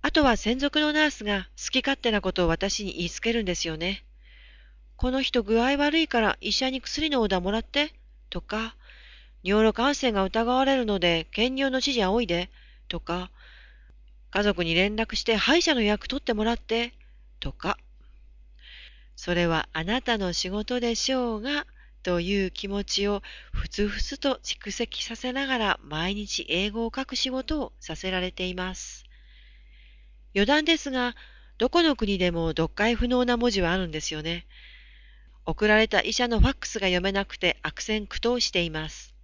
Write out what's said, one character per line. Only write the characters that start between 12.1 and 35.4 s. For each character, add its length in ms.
い 40
で」 220
と 100
か、 300
「家 100
族 220
に 100
連 220
絡 200
し 80
て 120
歯 200
医 60
者 140
の 60
予 60
約 200
取 120
っ 40
て 100
も 120
ら 80
っ 40
て」 360
と 120
か。 260
「そ 160
れ 140
は 240
あ 140
な 160
た 160
の 160
仕 160
事 320
で 120
し 200
ょ 240
う 40
が」 240
と 160
い 280
う 40
気 160
持 160
ち 240
を 160
ふ 160
つ 180
ふ 160
つ 140
と 260
蓄 280
積 340
さ 100
せ 160
な 160
が 100
ら 260
毎 320
日 340
英 200
語 160
を 80
書 120
く 100
仕 140
事 320
を 180
さ 160
せ 160
ら 80
れ 140
て 120
い 100
ま 200
す。 300
余 100
談 200
で 100
す 160
が、 240
ど 120
こ 120
の 140
国 220
で 120
も 200
読 180
解 260
不 140
能 160
な 140
文 140
字 100
は 100
あ 60
る 100
ん 40
で 100
す 120
よ 80
ね。 240